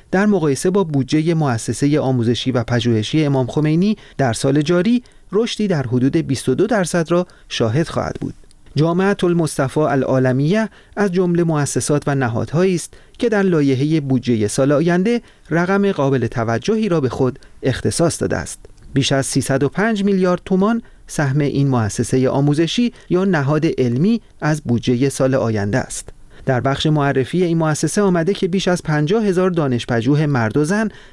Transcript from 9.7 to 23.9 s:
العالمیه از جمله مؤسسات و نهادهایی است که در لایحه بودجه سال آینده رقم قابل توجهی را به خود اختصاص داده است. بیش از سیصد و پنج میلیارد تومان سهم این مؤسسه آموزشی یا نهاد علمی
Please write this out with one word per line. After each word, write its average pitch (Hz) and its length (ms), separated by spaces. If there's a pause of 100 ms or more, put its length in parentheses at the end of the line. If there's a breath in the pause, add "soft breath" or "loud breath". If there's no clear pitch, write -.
العالمیه 139 880 (260 loud breath)
از 202 160
جمله 175 320
مؤسسات 147 640
و 139 80
نهادهایی 135 600
است - 180 (240 loud breath)
که 240 120
در 202 140
لایحه 151 560
بودجه 123 480
سال 139 240
آینده 180 500 (280 soft breath)
رقم 190 420
قابل 135 360
توجهی 127 640
را 165 120
به 127 80
خود 127 300 (240 soft breath)
اختصاص 135 580
داده 92 160
است. - 220 (340)
بیش 135 180
از 135 140
سیصد 131 380
و 139 60
پنج 202 340
میلیارد 185 420
تومان 208 360 (260 soft breath)
سهم 139 320
این 143 280
مؤسسه 127 640
آموزشی 147 640 (160 loud breath)
یا 180 160
نهاد 151 400 (120)
علمی 143 440 (200 soft breath)